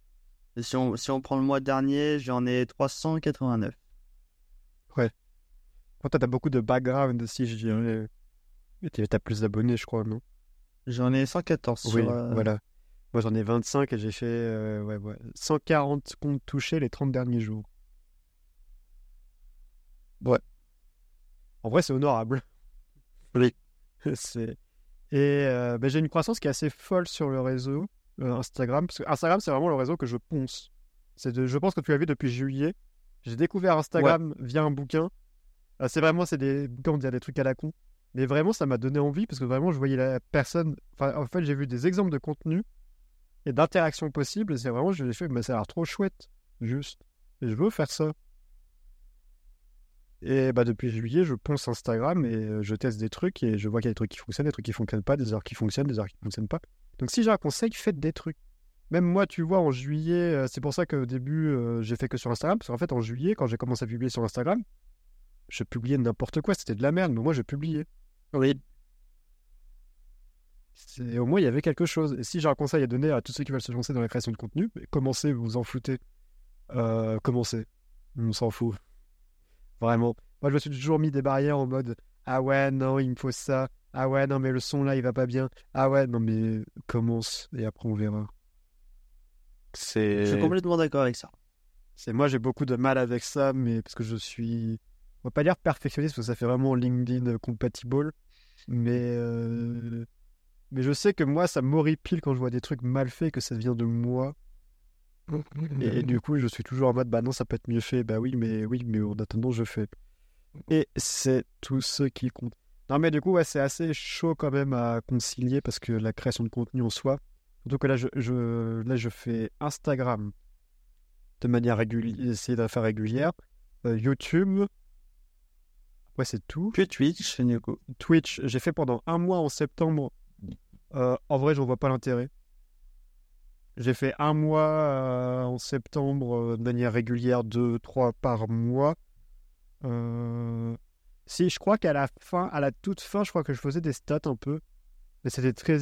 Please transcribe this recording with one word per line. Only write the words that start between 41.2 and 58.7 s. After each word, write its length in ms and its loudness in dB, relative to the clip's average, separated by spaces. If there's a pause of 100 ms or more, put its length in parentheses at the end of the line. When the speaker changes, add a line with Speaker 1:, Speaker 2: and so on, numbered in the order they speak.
Speaker 2:
fait, 180 -2
j'ai 100 2
vu 120 -2
des 200 -2
exemples 240 2
de 80 0
contenu 440 -2 (840)
et 80 0
d'interactions 560 2
possibles. 420 -2
Et 60 0
c'est 100 -4
vraiment, 240 2
je 140 -4
l'ai 80 -2
fait, 140 -6
mais 140 0
ça 120 -4
a 20 0
l'air 100 -2
trop 200 -4
chouette, 420 -4 (320)
juste. 400 -4 (400)
Et 80 -2
je 60 -2
veux 160 2
faire 200 -2
ça. 220 -2 (2000)
Et 320 2
bah, 120 4
depuis 260 0
juillet, 340 2
je 100 0
ponce 340 -2
Instagram 580 0
et, 80 -2
euh, 280 -2
je 120 -2
teste 260 -2
des 80 -2
trucs 340 -4
et 140 2
je 140 -2
vois 100 0
qu'il 60 0
y 20 0
a 40 2
des 40 -8
trucs 140 -2
qui 80 -16
fonctionnent, 260 -4
des 80 0
trucs 140 -10
qui 80 -4
fonctionnent 280 -2
pas, 140 2
des 160 -2
heures 100 -2
qui 120 -14
fonctionnent, 320 -2
des 120 -2
heures 80 -2
qui 160 -16
fonctionnent 260 -6
pas. 120 -4 (380)
Donc 120 -4
si 120 2
j'ai 80 4
un 80 4
conseil, 340 -2
faites 260 -2
des 140 -2
trucs. 240 -8 (540)